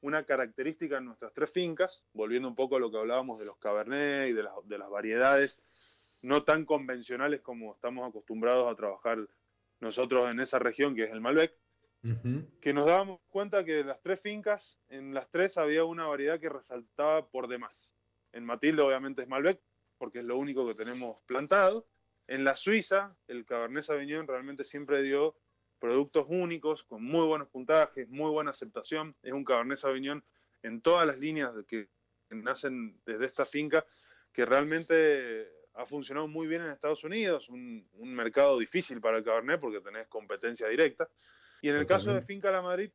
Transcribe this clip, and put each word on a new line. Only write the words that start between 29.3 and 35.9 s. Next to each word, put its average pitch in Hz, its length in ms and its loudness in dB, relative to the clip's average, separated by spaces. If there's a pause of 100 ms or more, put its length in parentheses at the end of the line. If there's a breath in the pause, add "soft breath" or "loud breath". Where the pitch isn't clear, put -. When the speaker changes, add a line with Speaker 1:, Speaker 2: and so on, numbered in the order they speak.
Speaker 1:
un 139 100 -4
Cabernet 127 360 2
Sauvignon 135 440 -4 (380)
en 113 200 -8
todas 170 260 6
las 139 100 0
líneas 143 380 -4
de 107 100 -10
que 107 240 -8 (400)
nacen 120 760 -6
desde 113 220 -4
esta 131 200 -2
finca, 151 380 0 (480 soft breath)
que 120 140 2
realmente 139 1120 4 (140)
ha 117 120 -8
funcionado 143 420 -6